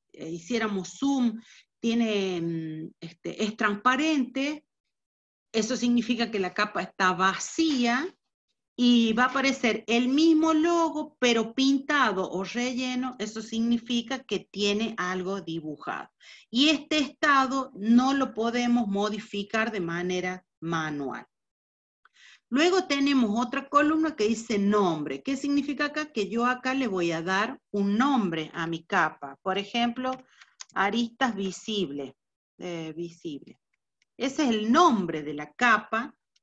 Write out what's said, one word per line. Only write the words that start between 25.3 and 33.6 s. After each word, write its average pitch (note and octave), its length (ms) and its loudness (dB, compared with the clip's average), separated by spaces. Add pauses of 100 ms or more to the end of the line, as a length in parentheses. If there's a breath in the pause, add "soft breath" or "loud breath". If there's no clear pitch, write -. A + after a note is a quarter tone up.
significa C#4+ 480 -2
acá? D4+ 260 -6
Que G3+ 160 -4
yo A#3 200 0
acá B3+ 260 -2
le C4+ 140 -2
voy F3+ 240 0
a D#3+ 100 -4
dar G3 380 -2 (120)
un G3+ 260 0
nombre G3 560 0
a E3 140 -6
mi E3 160 -6
capa. D3+ 580 -2
Por F#3+ 160 -2
ejemplo, A#3+ 540 -4 (640 soft breath)
aristas A3+ 600 -2
visible, F3+ 800 -6 (420)
eh, E3 380 -8
visible. E3 640 -12 (580)